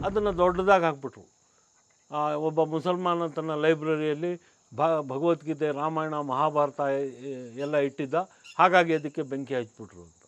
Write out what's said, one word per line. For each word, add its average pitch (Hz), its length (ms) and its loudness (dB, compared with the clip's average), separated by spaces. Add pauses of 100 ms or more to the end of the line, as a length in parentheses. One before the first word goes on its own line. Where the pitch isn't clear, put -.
ಅದನ್ನು 202 300 0
ದೊಡ್ಡದಾಗಿ 180 480 4
ಹಾಕ್ಬಿಟ್ರು. 135 400 -4 (920)
ಆ, 151 200 0
ಒಬ್ಬ 156 280 2
ಮುಸಲ್ಮಾನ 170 640 0
ತನ್ನ 160 280 -4
ಲೈಬ್ರರಿಯಲ್ಲಿ 156 800 0 (400)
ಭ-, 151 340 0
ಭಗವದ್ಗೀತೆ, 151 600 0
ರಾಮಾಯಣ, 156 440 -4
ಮಹಾಭಾರತ 147 680 0
ಎ-, 131 800 -4
ಎಲ್ಲ 147 180 -2
ಇಟ್ಟಿದ್ದ, 143 380 -2 (440)
ಹಾಗಾಗಿ 175 360 6
ಅದಕ್ಕೆ 151 280 -4
ಬೆಂಕಿ 139 320 -6
ಹಚ್ಬಿಟ್ರು 107 480 -8
ಅಂತ. 82 100 -20 (160)